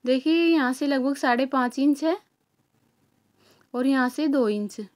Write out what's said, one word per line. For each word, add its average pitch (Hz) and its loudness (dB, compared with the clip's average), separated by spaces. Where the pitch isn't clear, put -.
देखिए, 311 2
यहाँ 302 2
से 285 -4
लगभग 277 0
साढ़े 254 0
पाँच 254 -2
इंच 285 2
है 330 0
और 254 -2
यहाँ 262 2
से 294 -2
दो 269 2
इंच। 208 -6